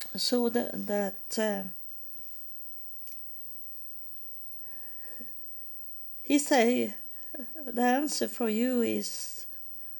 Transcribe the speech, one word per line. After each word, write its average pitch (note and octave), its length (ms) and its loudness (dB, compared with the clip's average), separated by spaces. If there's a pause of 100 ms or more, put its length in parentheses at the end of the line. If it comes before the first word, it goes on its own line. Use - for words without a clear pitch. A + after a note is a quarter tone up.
(160)
so A#3+ 320 4
tha-, A#3 240 2
that, G3 640 -2
uh, G#3 240 2 (4000)
he C#4+ 160 8
say, A#3+ 560 6 (720)
"The A#3+ 160 2
answer B3 460 6
for A3+ 200 0
you A#3+ 340 6
is - 640 0 (540)